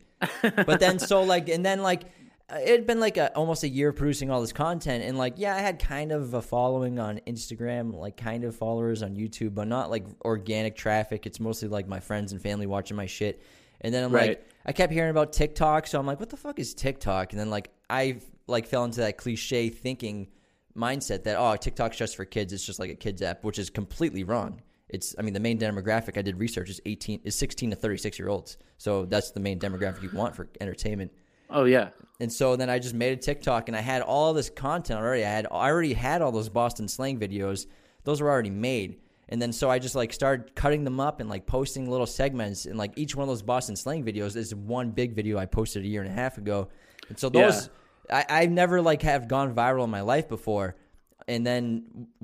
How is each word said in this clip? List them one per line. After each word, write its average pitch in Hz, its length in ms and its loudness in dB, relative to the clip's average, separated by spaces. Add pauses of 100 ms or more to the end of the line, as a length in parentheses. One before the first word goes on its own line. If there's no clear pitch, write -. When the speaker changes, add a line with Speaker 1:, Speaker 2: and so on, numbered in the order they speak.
(200)
Speaker 1:
<laughs> - 220 -2
Speaker 2:
But 180 360 4
then, 185 200 6
so, 190 240 4
like, 180 260 4
and 165 160 0
then, 196 180 2
like, 180 200 2 (480)
uh, 147 60 -8
it 156 120 0
had 233 180 8
been, 233 140 2
like, 220 160 2
a, 156 200 4
almost 160 260 2
a 151 60 0
year 139 240 2
producing 143 380 0
all 127 100 2
this 113 120 -2
content, 147 520 -2
and, 131 140 -2
like, 127 180 0
yeah, 196 180 0
I 190 40 0
had 196 200 0
kind 151 340 -2
of 135 220 -2
a 117 80 0
following 123 560 0
on 107 280 -4
Instagram, 117 680 -6
like, 90 220 -10
kind 117 280 -6
of 117 120 -6
followers 113 460 0
on 98 140 -6
YouTube, 110 380 -4
but 104 140 -2
not, 117 220 -2
like, 107 160 -4 (180)
organic 110 520 -2
traffic. 107 500 0
It's - 140 -10
mostly, 110 280 -4
like, 101 180 -4
my 95 140 -6
friends 104 320 -4
and 95 80 -8
family 104 260 -2
watching 98 300 -4
my 101 100 -4
shit. 101 360 -4 (380)
And 113 140 -2
then 127 80 0
I'm 127 100 0
like, 117 160 6
Speaker 1:
Right. - 140 -2 (240)
Speaker 2:
I 143 60 -2
kept 170 200 4
hearing 160 180 2
about 151 220 2
TikTok, 156 540 4
so 151 140 0
I'm 135 60 -2
like, 143 140 -2
"What 220 100 -8
the 285 60 -10
fuck 285 220 -10
is - 160 -6
TikTok?" 98 580 0
And 101 60 -4
then, 107 100 -2
like, 104 220 -4 (180)
I, 131 320 0 (260)
like, 117 200 0
fell 123 180 0
into 117 160 -2
that 107 180 0
cliche 117 500 -2
thinking 113 600 -6 (480)
mindset 117 480 -4
that, 107 140 0
"Oh, 113 180 4
TikTok's - 400 -2
just 110 200 -4
for 95 80 -8
kids. 98 280 -4
It's 98 120 -8
just, 98 160 -10
like, 95 100 -6
a 73 60 -10
kids 92 260 -6
app," 87 220 -2
which 107 140 -4
is 98 120 -6
completely 101 540 -2
wrong. 104 380 -2 (260)
It's, - 300 -8
I 101 40 -4
mean, 107 120 -2
the 101 60 -2
main 117 180 0
demographic 107 600 0
I 101 40 0
did 92 160 -4
research 95 320 -4
is 95 160 -12
eighteen, 104 360 -6
is 104 140 -4
sixteen 127 340 -2
to 98 60 -2
thirty-six 104 420 -4
year 92 100 -4
olds. 101 280 -4 (220)
So 98 260 0
that's 101 260 0
the 101 100 -6
main 98 180 -2
demographic 95 440 -4
you 92 100 -8
want 104 220 -2
for 87 140 -10 (120)
entertainment. 101 520 -4 (380)
Speaker 1:
Oh, 143 140 4
yeah. 123 260 6 (300)
Speaker 2:
And 117 120 -4
so 131 240 4
then 127 120 -2
I 123 100 2
just 123 160 -4
made 127 180 2
a 131 40 0
TikTok, 127 520 0
and 113 80 -4
I 107 40 -2
had 127 220 0
all 151 320 4
this 143 160 0
content 143 480 -2
already. 117 260 2
I 104 60 0
had, 107 200 0
I 113 200 2
already 160 240 2
had 131 260 2
all 143 120 4
those 110 160 -2
Boston 117 400 0
slang 135 320 -4
videos. 98 460 -4 (380)
Those 143 160 0
were 147 100 2
already 120 200 2
made. 104 500 -2 (300)
And 117 120 -2
then 117 100 0
so 135 160 2
I 127 100 4
just, 127 160 -4
like, 120 200 0
started 135 400 0
cutting 147 300 2
them 131 160 -2
up 143 200 0
and, 110 80 -6
like, 98 180 -6
posting 131 440 -2
little 127 160 2
segments. 120 580 -2
And, 110 140 -6
like, 104 180 -2
each 147 180 -4
one 139 100 -2
of 139 40 0
those 120 140 -2
Boston 123 340 -2
slang 147 260 -4
videos 104 340 -2
is 113 180 -4
one 113 360 -4
big 120 240 -2
video 107 220 0
I 95 80 0
posted 104 400 0
a - 20 -6
year 104 140 -2
and 95 100 -6
a 95 40 -6
half 127 240 -4
ago. 101 300 -2 (420)
And 107 80 -12
so 135 100 -2
those, 120 400 6 (400)
Speaker 1:
Yeah. 139 200 2
Speaker 2:
I, 156 120 4
I've 170 100 6
never, 180 300 6
like, 160 220 4
have 143 260 2
gone 131 260 2
viral 123 300 4
in 113 60 0
my 104 100 -2
life 131 300 2
before. 101 460 -2 (500)
And 117 200 0
then 120 640 -2 (160)